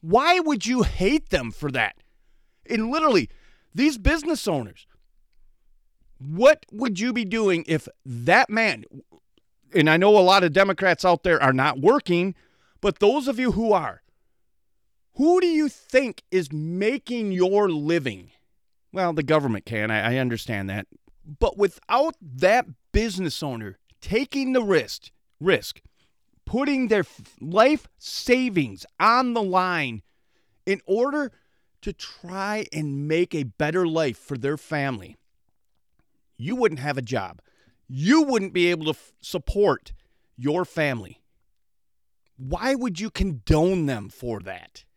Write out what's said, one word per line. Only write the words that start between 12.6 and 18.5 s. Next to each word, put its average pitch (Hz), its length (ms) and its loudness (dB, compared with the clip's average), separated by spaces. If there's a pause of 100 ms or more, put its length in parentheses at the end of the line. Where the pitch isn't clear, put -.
but 202 180 -2
those 254 300 2
of 233 100 -4
you 247 140 0
who 214 200 0
are, 147 300 -2 (1120)
who 349 240 4
do 359 60 0
you 311 220 0
think - 640 -2
is 175 200 -2
making 202 840 -4
your 190 380 2
living? 147 600 -4 (600)